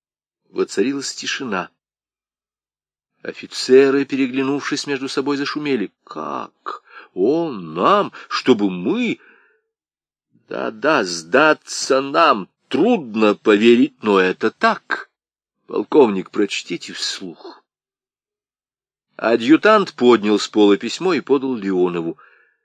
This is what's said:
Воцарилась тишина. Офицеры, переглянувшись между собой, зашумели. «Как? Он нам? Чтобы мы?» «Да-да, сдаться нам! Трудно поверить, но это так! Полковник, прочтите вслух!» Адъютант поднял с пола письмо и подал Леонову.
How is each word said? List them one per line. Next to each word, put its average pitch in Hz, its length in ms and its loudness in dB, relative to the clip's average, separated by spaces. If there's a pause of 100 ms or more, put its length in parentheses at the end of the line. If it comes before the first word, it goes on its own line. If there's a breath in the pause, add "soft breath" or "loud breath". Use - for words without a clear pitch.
(480)
Воцарилась 127 640 -4
тишина. 113 560 -8 (1500)
Офицеры, 135 800 2
переглянувшись 135 840 -4
между 139 220 -6
собой, 143 280 -4
зашумели. 139 560 -4 (120)
«Как? - 800 -12 (320 loud breath)
Он 110 600 -2
нам? 151 380 0 (160 loud breath)
Чтобы 104 420 0
мы?» 139 480 -4 (1300 soft breath)
«Да-да, 123 560 -2
сдаться 123 960 0
нам! 139 480 0 (200)
Трудно 123 640 2
поверить, 117 680 4
но 101 180 2
это 95 300 0
так! - 600 -4 (560)
Полковник, 101 640 2
прочтите - 640 -6
вслух!» - 720 -12 (1500)
Адъютант 160 800 2
поднял 107 440 4
с - 100 -4
пола 101 280 4
письмо 165 380 -4
и 131 60 -2
подал 131 340 -2
Леонову. 90 640 -2 (460 soft breath)